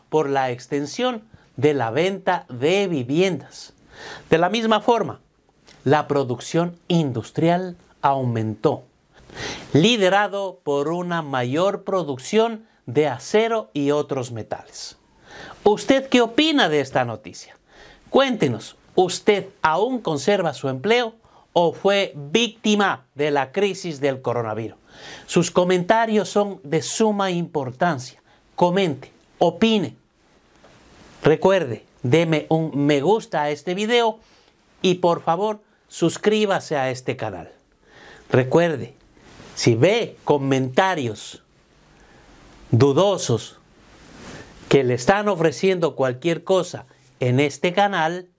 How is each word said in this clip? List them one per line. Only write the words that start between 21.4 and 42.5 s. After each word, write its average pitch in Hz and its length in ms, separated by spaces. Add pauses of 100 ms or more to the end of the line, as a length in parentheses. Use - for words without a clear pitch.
o 170 220
fue 196 420
víctima 202 960
de 147 180
la 135 200
crisis 185 480
del 135 220
coronavirus? 113 560 (480)
Sus - 260
comentarios 196 800
son 202 340
de 151 180
suma 202 500
importancia. 156 920 (340)
Comente, 175 560 (280)
opine. 175 560 (1300)
Recuerde, 156 600 (200)
deme 156 460
un 160 360
me 143 160
gusta 175 420
a 147 60
este 151 240
video 220 460 (640)
y 180 120
por 170 280
favor, 208 380 (260)
suscríbase 190 880
a 131 160
este 127 260
canal. 90 340 (800)
Recuerde, 131 640 (640)
si - 180
ve 175 420 (100)
comentarios 135 1160 (1300)